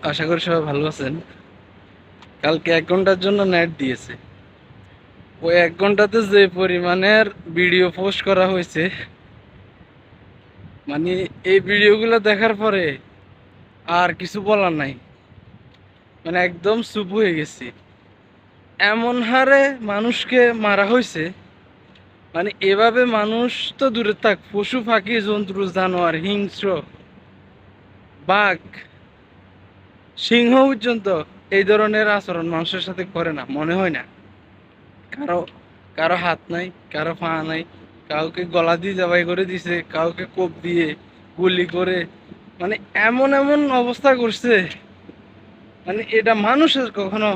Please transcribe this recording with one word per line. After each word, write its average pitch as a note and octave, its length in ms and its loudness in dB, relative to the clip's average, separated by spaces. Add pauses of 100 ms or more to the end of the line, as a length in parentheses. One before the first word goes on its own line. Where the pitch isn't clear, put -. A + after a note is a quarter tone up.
(100)
আশা D#3 180 -4
করি E3 180 0
সবাই E3+ 240 0
ভালো C#3+ 120 -2 (100)
আছেন। C#3 220 -8 (1300)
কালকে D#3+ 360 -2
এক D#3+ 140 -2
ঘন্টার F#3+ 320 2
জন্য G3+ 160 2 (140)
নেট E3+ 160 2 (100)
দিয়েছে। B2+ 320 -6 (1300)
ওই E3+ 100 2 (120)
এক E3 60 -2 (100)
ঘন্টাতে G#3 360 2 (140)
যে G3+ 100 8 (180)
পরিমাণের F#3 680 2 (320)
ভিডিও F3+ 280 4 (100)
পোস্ট F#3+ 320 -4
করা F#3 240 4
হয়েছে, E3+ 300 -4 (2000)
মানে, D#3+ 220 -2 (380)
এই G3 80 6 (100)
ভিডিওগুলো G#3 480 4 (120)
দেখার G#3+ 340 2
পরে G3 220 0 (1160)
আর F3 100 2 (100)
কিছু F#3 180 -10 (100)
বলার G3 340 2
নাই, C#3 100 -6 (1300)
মানে, E3+ 220 -2
একদম F3 300 -2 (140)
চুপ G#3 260 -6
হয়ে G#3 220 2
গেছি। D3+ 280 -10 (1300)
এমন A#3 240 -2 (120)
হারে C4 340 4 (300)
মানুষকে A#3 480 0 (240)
মারা G3+ 280 4
হয়েছে, A3 300 0 (1120)
মানে, F3+ 160 -2 (200)
এভাবে A3+ 320 4 (160)
মানুষ A3+ 320 -2 (280)
তো C4+ 60 0 (100)
দূরে G#3 200 -2 (100)
থাক, G#3 120 4 (160)
পশু G3+ 260 -4 (100)
পাখি G#3+ 280 0 (100)
জন্তু G3+ 360 -4 (140)
জানোয়ার F3+ 480 0
হিংস্র G3+ 440 -4 (1600)
বাঘ G3 280 2 (1600)
সিংহ A#3+ 340 2 (160)
পর্যন্ত A3+ 380 -2 (500)
এই G3 140 4
ধরনের G#3+ 360 2 (100)
আচরণ E3+ 380 -6
মানুষের E3+ 320 -4
সাথে F#3 180 -8 (100)
করে E3 240 -4
না, C3 40 -10 (140)
মনে D#3 220 -2
হয় F#3 180 0
না। A#2+ 60 -8 (1120)
কারো, D#4+ 260 -4 (580)
কারো E3 260 0
হাত E3 160 -4 (140)
নাই, F3 120 -6 (260)
কারো D#3 280 -6
পা E3+ 100 -4 (200)
নাই, D#3+ 120 -6 (480)
কাউকে E3 320 -6 (120)
গলা E3+ 280 2
দিয়ে G3 180 -6
জবাই F3 300 2
করে F3+ 200 -2
দিছে, F3 240 -6 (200)
কাউকে E3+ 300 -4 (100)
কোপ F3+ 180 -2 (120)
দিয়ে, E3+ 220 0 (520)
গুলি F3+ 280 2 (100)
করে, F#3 220 0 (640)
মানে, G3 140 -4 (340)
এমন C4 200 2 (120)
এমন D4 200 2 (220)
অবস্থা A#3+ 280 2 (100)
করছে, A#3+ 320 0 (1300)
মানে, G3+ 160 -4 (160)
এটা A3 140 2 (160)
মানুষের C4+ 400 2 (100)
কখনো G#3 380 -2